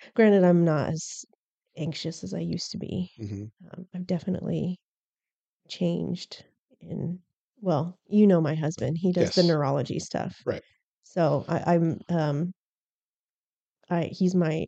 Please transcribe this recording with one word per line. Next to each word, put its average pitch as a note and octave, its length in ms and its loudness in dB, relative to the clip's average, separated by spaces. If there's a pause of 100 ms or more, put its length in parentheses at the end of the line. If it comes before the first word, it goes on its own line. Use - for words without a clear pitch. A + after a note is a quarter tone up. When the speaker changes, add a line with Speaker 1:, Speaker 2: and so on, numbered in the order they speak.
(140)
Speaker 1:
granted, G3+ 300 6
I'm F3 200 6
not D3+ 260 2
as - 340 -8 (520)
anxious D#3+ 480 -8
as F#3+ 80 -8
I F3 60 -6
used E3+ 320 -6
to - 80 -10
be. - 320 -6 (100)
Speaker 2:
Mm-hmm. G2+ 240 -8 (260)
Speaker 1:
Um, F3+ 240 -14
I've F3+ 120 -8
definitely F3+ 720 -4 (880)
changed E3+ 760 -4 (380)
in, E3+ 380 -8 (420)
well, F3 380 -2 (100)
you G#3 180 6
know F3+ 140 6
my D#3 140 0
husband, D#3+ 440 -2
he F3+ 140 0
does F3 220 0
the F#3 80 4
Speaker 2:
Yes. E3+ 60 6
Speaker 1:
neurology C#3+ 500 0
stuff. - 380 -6 (100)
Speaker 2:
Right. - 160 -4 (400)
Speaker 1:
So D3 460 0
I, E3+ 260 0
I'm, E3 340 2
um, D#3+ 440 0 (1400)
I, E3+ 140 0
he's F#3 300 0
my, E3 340 0